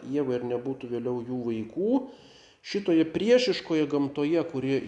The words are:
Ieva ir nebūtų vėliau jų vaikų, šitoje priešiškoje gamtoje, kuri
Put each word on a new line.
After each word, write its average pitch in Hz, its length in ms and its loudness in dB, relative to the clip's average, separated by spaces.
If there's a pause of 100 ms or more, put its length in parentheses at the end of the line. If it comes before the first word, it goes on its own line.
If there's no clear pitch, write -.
Ieva 131 320 -2
ir 120 160 -2
nebūtų 123 400 -4
vėliau 120 320 -2
jų 127 220 -6
vaikų, 120 560 0 (680)
šitoje 175 400 2
priešiškoje 175 800 2
gamtoje, 147 580 0
kuri 135 440 -2